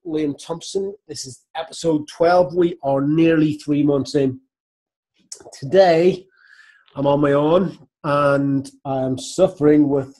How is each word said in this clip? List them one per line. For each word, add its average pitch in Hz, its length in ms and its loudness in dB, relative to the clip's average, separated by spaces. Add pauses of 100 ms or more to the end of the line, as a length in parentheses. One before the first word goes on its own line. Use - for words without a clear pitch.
Liam 156 320 -4
Thompson. 196 600 -10 (120)
This 147 200 -14
is - 260 -20
episode 160 540 -6
twelve. 170 480 0
We 175 260 0
are 139 200 -2
nearly 156 580 2
three 147 240 -2
months 143 320 0
in. 135 240 -2 (1120)
Today, 175 720 2 (720)
I'm 139 100 -4
on 143 160 2
my 143 120 2
own 156 540 0 (160)
and 139 640 0 (160)
I'm 131 360 -6
suffering 151 680 2
with 139 300 -4